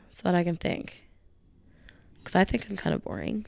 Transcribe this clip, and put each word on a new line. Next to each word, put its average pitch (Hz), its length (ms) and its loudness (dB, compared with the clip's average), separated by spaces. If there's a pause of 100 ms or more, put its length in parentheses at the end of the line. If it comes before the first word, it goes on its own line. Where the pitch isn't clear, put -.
so - 140 -14
that 180 120 4
I 175 80 4
can 170 120 0
think. - 480 -4 (1200)
'Cause - 120 -2
I 185 80 8
think - 260 -2
I'm 196 80 -6
kind - 160 0
of - 100 -2
boring, 214 440 -4